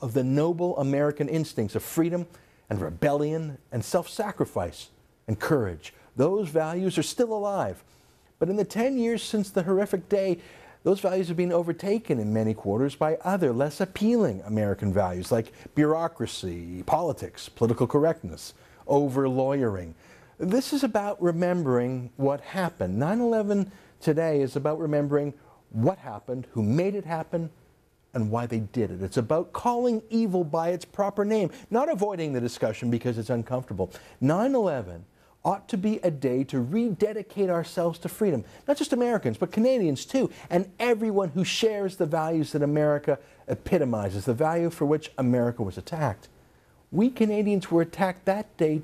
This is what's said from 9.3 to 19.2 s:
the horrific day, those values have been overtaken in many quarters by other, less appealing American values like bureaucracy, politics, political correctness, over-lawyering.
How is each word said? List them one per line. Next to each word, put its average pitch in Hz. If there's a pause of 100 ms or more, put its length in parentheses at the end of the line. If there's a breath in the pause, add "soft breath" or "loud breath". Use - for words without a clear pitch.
the 185
horrific 190
day, 190 (440 loud breath)
those 196
values 185
have 170
been 175
overtaken 175
in 107
many 110
quarters 117
by 156
other, 175
less 143
appealing 190
American 104
values 92
like 113 (220 loud breath)
bureaucracy, 101
politics, 151
political 117
correctness, 143 (320 loud breath)
over-lawyering. 131 (440 loud breath)